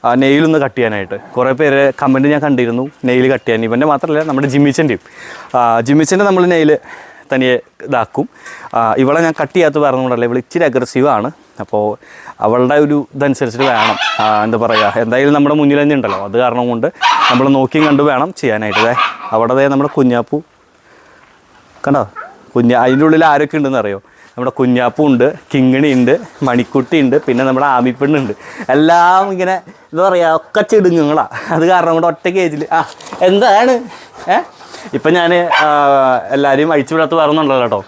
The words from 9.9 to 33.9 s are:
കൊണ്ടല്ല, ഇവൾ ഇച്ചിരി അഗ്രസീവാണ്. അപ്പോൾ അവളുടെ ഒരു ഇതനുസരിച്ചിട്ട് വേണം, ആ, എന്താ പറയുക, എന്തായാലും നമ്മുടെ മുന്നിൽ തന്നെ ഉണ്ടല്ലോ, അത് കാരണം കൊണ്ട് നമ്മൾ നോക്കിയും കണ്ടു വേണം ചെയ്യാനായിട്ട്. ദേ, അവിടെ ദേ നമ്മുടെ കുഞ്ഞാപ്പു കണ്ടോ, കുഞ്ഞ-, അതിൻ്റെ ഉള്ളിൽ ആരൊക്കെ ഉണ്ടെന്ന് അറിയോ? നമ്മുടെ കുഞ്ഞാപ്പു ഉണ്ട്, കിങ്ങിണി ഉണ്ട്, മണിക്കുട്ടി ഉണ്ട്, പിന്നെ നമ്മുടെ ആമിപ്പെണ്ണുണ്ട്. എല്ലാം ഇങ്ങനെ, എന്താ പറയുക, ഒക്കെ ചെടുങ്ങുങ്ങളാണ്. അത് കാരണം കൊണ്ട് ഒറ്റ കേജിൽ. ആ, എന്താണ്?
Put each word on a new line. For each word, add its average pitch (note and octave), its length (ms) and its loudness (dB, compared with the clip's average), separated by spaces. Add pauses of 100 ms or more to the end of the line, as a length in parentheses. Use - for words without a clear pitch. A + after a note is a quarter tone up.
കൊണ്ടല്ല, A#2+ 240 -2
ഇവൾ B2 140 -2
ഇച്ചിരി E3+ 260 -4
അഗ്രസീവാണ്. B2 600 0 (340)
അപ്പോൾ G#2 220 -4 (600)
അവളുടെ B2+ 400 2
ഒരു D3 120 0 (200)
ഇതനുസരിച്ചിട്ട് C3+ 560 -2
വേണം, A2 240 0 (260)
ആ, - 20 0 (220)
എന്താ A2+ 180 -2
പറയുക, A2 280 0 (120)
എന്തായാലും C3+ 340 2
നമ്മുടെ C#3+ 220 2
മുന്നിൽ C#3+ 220 2
തന്നെ D3 160 0
ഉണ്ടല്ലോ, G2+ 300 -4
അത് G2+ 140 -4
കാരണം B2 300 0
കൊണ്ട് A#2 160 -2 (420)
നമ്മൾ C3 180 2 (100)
നോക്കിയും C#3+ 300 0
കണ്ടു C#3+ 220 2
വേണം D3 200 0 (100)
ചെയ്യാനായിട്ട്. G#2+ 460 -2
ദേ, A#2+ 80 0 (420)
അവിടെ A#2 220 0
ദേ C#3 160 2
നമ്മുടെ C#3+ 240 0
കുഞ്ഞാപ്പു B2 400 0 (1500)
കണ്ടോ, C#3 180 0 (500)
കുഞ്ഞ-, A#2+ 300 2
അതിൻ്റെ C3 220 2
ഉള്ളിൽ D#3+ 160 4 (100)
ആരൊക്കെ D3+ 260 -2
ഉണ്ടെന്ന് C3+ 240 -2
അറിയോ? G2+ 160 -4 (340)
നമ്മുടെ B2 260 -6
കുഞ്ഞാപ്പു B2 500 0
ഉണ്ട്, B2+ 180 2 (260)
കിങ്ങിണി C3+ 440 2
ഉണ്ട്, B2 180 2 (340)
മണിക്കുട്ടി B2 540 -2
ഉണ്ട്, C3 140 2 (100)
പിന്നെ B2+ 220 0
നമ്മുടെ C3 180 0 (100)
ആമിപ്പെണ്ണുണ്ട്. B2+ 560 -2 (420)
എല്ലാം E3+ 500 4 (100)
ഇങ്ങനെ, F#3 220 -2 (340)
എന്താ D#3+ 160 -2
പറയുക, E3+ 320 2
ഒക്കെ - 240 -2 (100)
ചെടുങ്ങുങ്ങളാണ്. E3 580 2 (260)
അത് D#3+ 160 0
കാരണം E3 240 2
കൊണ്ട് E3 160 0
ഒറ്റ - 140 -8 (100)
കേജിൽ. D#3 260 -2 (160)
ആ, - 20 2 (480)
എന്താണ്? A3 460 2 (600)